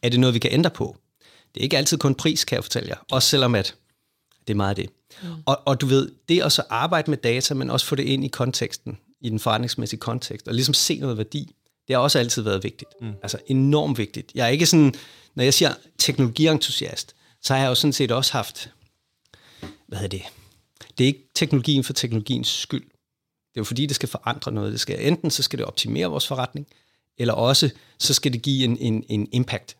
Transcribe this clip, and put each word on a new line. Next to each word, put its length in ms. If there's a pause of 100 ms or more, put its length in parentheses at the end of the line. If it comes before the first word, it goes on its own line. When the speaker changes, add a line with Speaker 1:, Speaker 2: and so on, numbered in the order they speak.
Speaker 1:
er 60
det 120
noget, 140
vi 40
kan 140
ændre 180
på? 260 (580)
Det 60
er 40
ikke 140
altid 200
kun 160
pris, 300
kan 120
jeg 80
fortælle 240
jer. 80 (140)
Også 180
selvom 260
at 200 (720)
det 80
er 20
meget 200
det. 140 (320)
Speaker 2:
Mm. 60 (180)
Speaker 1:
Og, 180
og 160
du 60
ved, 240 (180)
det 140
at 100
så 180
arbejde 400
med 80
data, 360
men 160
også 160
få 80
det 100
ind 200
i 40
konteksten, 680 (220)
i 80
den 100
forretningsmæssige 600
kontekst, 480
og 60
ligesom 200
se 240
noget 180
værdi, 380 (340)
det 80
har 40
også 180
altid 240
været 220
vigtigt. 260 (100)
Speaker 3:
Mm. 120 (100)
Speaker 1:
Altså 240
enormt 520
vigtigt. 360
Jeg 100
er 40
ikke 180
sådan, 280 (400)
når 100
jeg 100
siger 180 (260)
teknologientusiast, 1160 (280)
så 120
har 60
jeg 80
jo 60
sådan 180
set 200
også 200
haft, 380 (1160)
hvad 120
hedder 200
det? 40 (760)
Det 60
er 40
ikke 260
teknologien 500
for 80
teknologiens 560
skyld. 340
Det 760
er 40
jo 40
fordi, 220
det 100
skal 120
forandre 440
noget. 200
Det 80
skal, 260
enten 240
så 120
skal 160
det 80
optimere 400
vores 200
forretning, 400 (520)
eller 160
også 360 (280)
så 160
skal 180
det 100
give 220
en, 140
en, 300
en 240
impact. 480